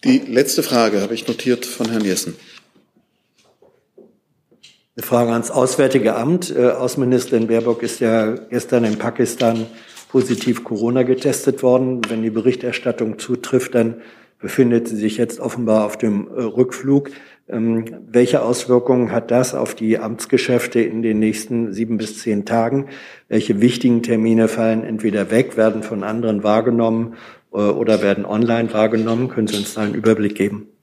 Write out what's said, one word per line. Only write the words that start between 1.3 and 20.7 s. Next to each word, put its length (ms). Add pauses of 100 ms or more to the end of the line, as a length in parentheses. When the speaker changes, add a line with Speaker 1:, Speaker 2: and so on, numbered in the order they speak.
Speaker 1:
von 240
Herrn 160
Jessen. 300 (2500)
Speaker 2:
Eine 80
Frage 280
ans 180
Auswärtige 640
Amt. 400
Äh, 140
Außenministerin 800
Baerbock 340
ist 180
ja 300
gestern 540
in 140
Pakistan 680 (420)
positiv 560
Corona 380
getestet 600
worden. 460
Wenn 140
die 80
Berichterstattung 880
zutrifft, 560
dann 260 (380)
befindet 500
sie 80
sich 220
jetzt 200
offenbar 460
auf 120
dem, 300
äh, 160
Rückflug. 680 (380)
Ähm, 360 (260)
welche 320
Auswirkungen 720
hat 180
das 240
auf 220
die 240
Amtsgeschäfte 800